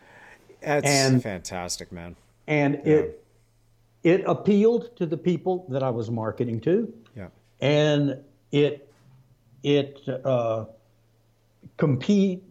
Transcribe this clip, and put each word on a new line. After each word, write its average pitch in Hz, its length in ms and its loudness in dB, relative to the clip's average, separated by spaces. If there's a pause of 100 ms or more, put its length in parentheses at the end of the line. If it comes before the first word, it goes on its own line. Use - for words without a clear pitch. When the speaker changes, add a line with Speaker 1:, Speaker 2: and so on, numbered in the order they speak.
(600)
Speaker 1:
That's 147 260 0
Speaker 2:
And 135 360 4
Speaker 1:
fantastic, 90 680 -10
man. 87 240 -14 (320)
Speaker 2:
And 147 360 0
Speaker 1:
Yeah. 156 100 4
Speaker 2:
it, - 300 0 (800)
it 175 220 4
appealed 208 720 2
to 180 80 -4
the 160 120 -4
people 180 520 -2
that 131 140 -4
I 131 80 0
was 113 200 -6
marketing 113 500 -4
to. 202 320 0 (220)
Speaker 1:
Yeah. 92 120 -14 (340)
Speaker 2:
And 143 560 2 (340)
it, 143 400 0 (720)
it, 143 440 0
uh, 117 580 -2 (1120)
compete, 185 720 0